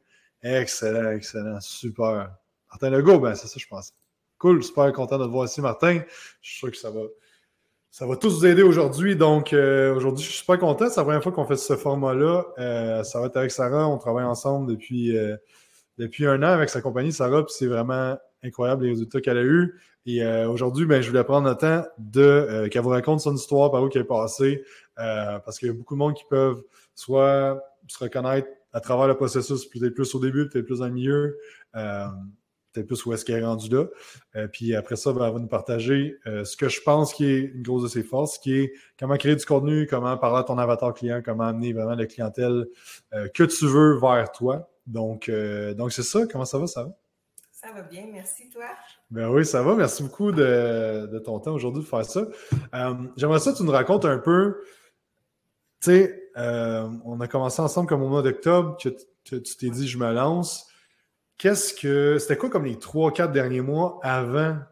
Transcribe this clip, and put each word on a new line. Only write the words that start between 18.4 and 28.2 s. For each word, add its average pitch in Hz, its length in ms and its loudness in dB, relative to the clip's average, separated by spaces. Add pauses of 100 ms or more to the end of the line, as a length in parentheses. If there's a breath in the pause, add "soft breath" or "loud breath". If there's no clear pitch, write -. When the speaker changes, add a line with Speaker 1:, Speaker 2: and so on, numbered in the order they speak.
Speaker 1:
incroyable 127 420 -2
les 123 80 2
résultats 117 280 -4
qu'elle 127 160 0
a 120 60 2
eus. 170 360 4 (280 soft breath)
Et, 120 180 0
euh, 113 240 0
aujourd'hui, 127 380 0
ben, 139 160 6
je 117 80 -4
voulais 123 140 4
prendre 139 220 2
le 127 80 2
temps 160 300 2 (140)
de, 110 240 2
euh, 139 480 6
qu'elle 123 100 2
vous 120 80 0
raconte 127 320 2
son 147 140 0
histoire, 143 360 2
par 131 120 2
où 135 80 2
qu'elle 131 120 0
est 107 40 -4
passée, 135 580 0 (340 loud breath)
euh, 107 420 -4
parce - 180 -14
qu'il 123 100 -4
y - 20 -2
a 113 40 -4
beaucoup 117 180 -12
de 139 60 -4
monde 147 160 0
qui - 100 -14
peuvent 131 380 0 (320 soft breath)
soit 135 680 2 (240)
se - 120 -18
reconnaître 131 500 -2 (240)